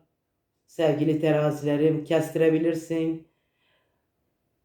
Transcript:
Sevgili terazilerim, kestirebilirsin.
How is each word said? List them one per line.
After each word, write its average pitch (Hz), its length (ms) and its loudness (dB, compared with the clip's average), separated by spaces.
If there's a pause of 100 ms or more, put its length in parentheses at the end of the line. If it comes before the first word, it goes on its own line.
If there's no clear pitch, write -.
(680)
Sevgili 156 540 0
terazilerim, 151 840 0
kestirebilirsin. 160 1200 -2 (1400)